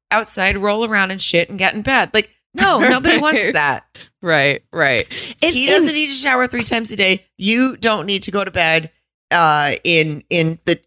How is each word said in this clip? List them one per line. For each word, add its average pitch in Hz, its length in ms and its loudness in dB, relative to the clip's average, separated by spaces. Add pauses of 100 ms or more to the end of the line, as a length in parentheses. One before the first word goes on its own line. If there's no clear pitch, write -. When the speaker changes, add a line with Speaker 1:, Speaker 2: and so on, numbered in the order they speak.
(100)
Speaker 1:
outside, 202 460 0
roll 208 280 0
around 196 280 0
and 190 100 -6
shit - 260 0
and 202 100 -12
get 190 160 0
in 208 80 -6
bed. 254 300 0
Like, 214 180 -2 (240)
no, 359 240 2
Speaker 2:
<laughs> - 20 0
Speaker 1:
nobody 254 380 2
wants 294 260 2
Speaker 2:
Right. - 80 0
Speaker 1:
that. 143 320 -2 (380)
Speaker 2:
Right, 147 500 0
right. 139 340 0 (340)
And, 330 140 2
Speaker 1:
He 254 140 0
Speaker 2:
and - 20 0
Speaker 1:
doesn't 330 240 2
need 302 140 -2
to 277 60 -6
shower 262 340 0
three 240 160 -6
times 226 260 -4
a 214 60 -8
day. 185 300 0 (100)
You 240 400 0
don't 214 300 -2
need 190 180 -2
to 202 80 -6
go 202 100 -2
to 185 80 -6
bed, 160 400 0 (400)
uh, 151 440 2 (100)
in, 160 460 0
in 165 340 0
the, 170 220 0